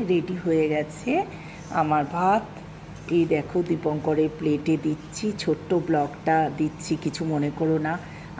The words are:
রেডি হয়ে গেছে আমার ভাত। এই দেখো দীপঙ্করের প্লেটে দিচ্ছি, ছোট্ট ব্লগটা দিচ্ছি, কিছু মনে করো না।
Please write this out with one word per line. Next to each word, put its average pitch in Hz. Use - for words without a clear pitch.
রেডি 180
হয়ে 160
গেছে 151
আমার 151
ভাত। 190
এই 170
দেখো 151
দীপঙ্করের 156
প্লেটে 151
দিচ্ছি, -
ছোট্ট -
ব্লগটা 160
দিচ্ছি, 156
কিছু 147
মনে 147
করো 160
না। 160